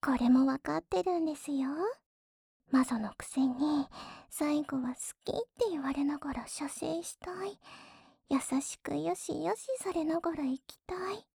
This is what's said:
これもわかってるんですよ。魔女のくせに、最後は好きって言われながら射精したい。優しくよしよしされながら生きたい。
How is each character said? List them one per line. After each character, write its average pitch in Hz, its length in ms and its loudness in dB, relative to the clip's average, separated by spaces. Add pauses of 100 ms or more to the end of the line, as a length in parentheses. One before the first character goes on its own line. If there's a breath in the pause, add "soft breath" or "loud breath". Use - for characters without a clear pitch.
こ 285 180 0
れ 240 100 4
も 254 160 10
わ 269 140 2
か 302 180 -2
っ 339 60 -2
て 370 180 0
る 359 180 2
ん 330 60 2
で 311 100 -2
す - 160 -8
よ。 269 160 0 (1000)
魔 262 140 6
女 240 160 0
の 214 160 -6
く - 80 -12
せ 269 220 2
に、 277 440 2 (400 loud breath)
最 294 340 0
後 285 180 -2
は 247 80 -2
好 254 60 -6 (280)
き - 120 -4
っ - 60 0 (160)
て 466 140 4
言 302 100 -2
わ 269 120 0
れ 285 100 0
な 285 160 0
が 285 120 -6
ら 247 160 -6
射 285 220 -6
精 330 340 -4
し - 140 -10
た 359 140 -10 (140)
い。 403 140 -8 (680 loud breath)
優 269 100 4 (220)
し - 180 -8
く 285 160 -4
よ 320 200 0
し - 280 -6
よ 359 120 2
し - 120 -14 (120)
さ 392 120 -4
れ 330 140 0
な 320 140 2
が 339 120 -2
ら 302 120 -2
生 262 160 0
き - 260 -20
た 370 280 -6
い。 440 220 -10